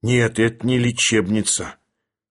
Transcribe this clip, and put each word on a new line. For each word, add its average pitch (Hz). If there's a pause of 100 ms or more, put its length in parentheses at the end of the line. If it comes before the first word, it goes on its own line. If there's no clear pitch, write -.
"Нет, 117
это 117
не 127
лечебница. 107 (540)